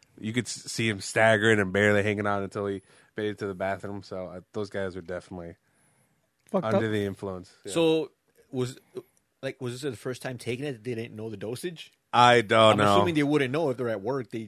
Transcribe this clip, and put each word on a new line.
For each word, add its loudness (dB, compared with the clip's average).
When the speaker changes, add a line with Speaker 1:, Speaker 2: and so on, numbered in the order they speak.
Speaker 1:
you -8
could -2
s-, -12
see -2
him -4
staggering 4
and -2
barely 4
hanging -2
on -2
until -6
he -6
made -4
it -10
to -6
the -6
bathroom. -8
So, -12
uh, -14
those -8
guys -6
were -10
definitely -12
Speaker 2:
Fucked -4
Speaker 1:
under 0
Speaker 2:
up. -2
Speaker 1:
the -2
influence. -10
Yeah. -12
Speaker 3:
So 0
was, -6
like, -8
was -8
this -6
the -10
first -10
time -10
taking -8
it? -10
They -8
didn't -10
know -10
the -12
dosage? -12
Speaker 1:
I 8
don't 8
Speaker 3:
I'm 4
Speaker 1:
know. 6
Speaker 3:
assuming 4
they 2
wouldn't 2
know 0
if -4
they're -4
at -4
work. -6
They, -10